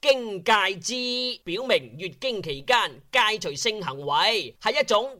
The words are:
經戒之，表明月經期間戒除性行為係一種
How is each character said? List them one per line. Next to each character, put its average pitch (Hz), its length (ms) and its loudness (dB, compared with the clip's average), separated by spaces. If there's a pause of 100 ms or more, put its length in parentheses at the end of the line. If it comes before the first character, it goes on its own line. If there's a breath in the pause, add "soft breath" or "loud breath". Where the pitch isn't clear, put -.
經 240 420 2
戒 196 360 2
之， 247 640 -4
表 190 200 -6
明 143 340 0
月 175 120 -8 (120)
經 240 200 -4
期 139 200 -8
間 180 400 0 (100)
戒 220 260 2
除 160 160 -6
性 214 300 -4
行 139 160 -6
為 151 640 0
係 254 200 2
一 - 40 0
種 233 340 0